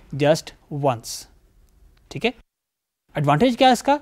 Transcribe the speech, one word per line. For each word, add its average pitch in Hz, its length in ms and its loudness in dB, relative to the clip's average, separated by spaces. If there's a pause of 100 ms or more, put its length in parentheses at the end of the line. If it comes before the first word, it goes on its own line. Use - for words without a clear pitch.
(160)
just 147 360 0 (220)
once। 139 520 -6 (840)
ठीक 143 140 -10
है, 247 80 -2 (840)
एडवांटेज 151 400 2
क्या 262 120 4
है 254 60 6
इसका? 285 280 0